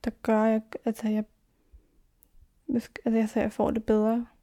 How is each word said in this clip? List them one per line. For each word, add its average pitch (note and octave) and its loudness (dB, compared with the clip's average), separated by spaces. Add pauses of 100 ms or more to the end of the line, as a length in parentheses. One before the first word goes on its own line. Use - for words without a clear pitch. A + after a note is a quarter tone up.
der A3+ -2 (100)
gør, G#3+ 2
at, A3 0
altså, A3+ -4
jeg, G#3+ 0 (1500)
altså, A#3+ -2 (160)
jeg, A3+ 2
så A3 -2
jeg G#3 0
får - 0
det A3 -2
bedre. A3 2 (160)